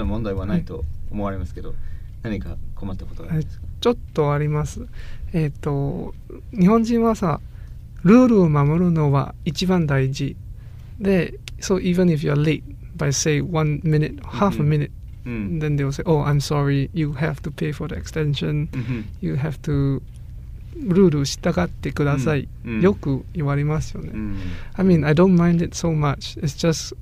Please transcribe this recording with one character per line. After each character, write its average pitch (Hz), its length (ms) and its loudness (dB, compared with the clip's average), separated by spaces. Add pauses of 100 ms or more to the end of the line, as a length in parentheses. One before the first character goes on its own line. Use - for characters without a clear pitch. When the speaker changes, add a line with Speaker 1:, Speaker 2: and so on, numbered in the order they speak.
Speaker 1:
問 104 200 -2
題 101 100 -2
は 95 120 -4
な 170 120 0
い 165 80 0
と 82 180 -6 (260)
思 101 140 -4
わ 98 80 -2
れ 95 60 -6
ま 95 80 -4
す - 100 -10
け - 60 -10
ど、 85 80 -6
Speaker 2:
は - 60 -2
い。 - 20 -2 (460)
Speaker 1:
何 104 160 -4
か - 180 -6 (180)
困 98 180 -6
っ 92 40 -6
た 90 80 -8
こ - 100 -8
と - 80 -8
は 85 60 -10
あ 160 80 0
り 151 80 -2
ま - 40 -10
す - 100 -10
か？ - 60 -10
Speaker 2:
は - 60 -8
い。 - 80 -10
ち - 80 2
ょ 240 40 6
っ 240 60 0 (160)
と 147 200 2
あ 143 40 2
り 151 120 0
ま 151 160 0
す。 - 200 -8 (460)
え 160 140 0
っ 143 120 -2
と、 139 560 -2 (380)
日 190 160 4
本 226 160 6
人 226 180 2
は 226 140 4
さ、 170 240 -2 (640)
ル 196 120 10
ー 254 120 10
ル 220 140 6
を 165 80 6
守 151 380 4
る 175 40 4
の 151 220 4
は - 200 2 (120)
一 170 220 -2
番 180 200 4
大 135 240 2
事。 139 240 -4 (640)
で、 190 400 2 (220)
so 190 180 0
even 180 280 4
if 160 100 4
you're 147 160 0
late, 147 300 2 (380)
by, 143 100 0
say, 147 300 0
one 151 420 0
minute, 151 360 2 (200)
half 202 160 2
a 156 60 -2
Speaker 1:
Mm-hmm. 147 80 2
Speaker 2:
minute, 147 220 0 (340)
Speaker 1:
Mm. 123 340 -4
Speaker 2:
then 151 180 0
they 143 80 0
will 135 60 -2
say, - 140 -6
"Oh, 156 180 4
I'm 143 180 4
sorry, 143 520 0
you 151 200 -2
have 147 300 -4
to 160 80 -6
pay 151 220 -4
for 151 140 -6
the 151 80 -8
extension. 151 760 -2
Speaker 1:
Mm-hmm. 123 300 -4 (200)
Speaker 2:
You 160 140 -2
have 143 280 -2
to, 139 380 0 (720)
ル 196 320 6
ー - 20 8
ル 143 160 2
従 - 360 -2
っ 175 60 0
て - 240 -6
く - 140 0
だ 143 120 2
さ 143 200 2
い." 127 100 -4 (180)
Speaker 1:
う 120 40 -8
ん。 117 60 -4
う - 40 0
ん。 - 20 4
Speaker 2:
よ 196 140 6
く 156 280 -2 (100)
言 160 120 -2
わ 143 100 0
れ 143 80 0
ま 151 180 0
す - 100 -6
よ - 100 -8
ね。 131 120 -10
Speaker 1:
う 110 40 -6
ん。 104 200 -4 (400)
Speaker 2:
I 190 80 2
mean, 165 200 6
I 151 80 4
don't 180 240 6
mind 170 260 4
it - 120 -6
so 170 180 -2
much. 147 480 -2
It's 147 160 -2
just - 440 0